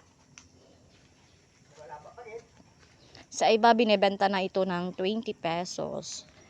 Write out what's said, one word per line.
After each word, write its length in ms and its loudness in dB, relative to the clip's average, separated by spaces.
Sa 240 2
iba, 240 6
binebenta 560 2
na 160 -2
ito 160 0
ng 320 -2
twenty 400 -4
pesos. 880 -8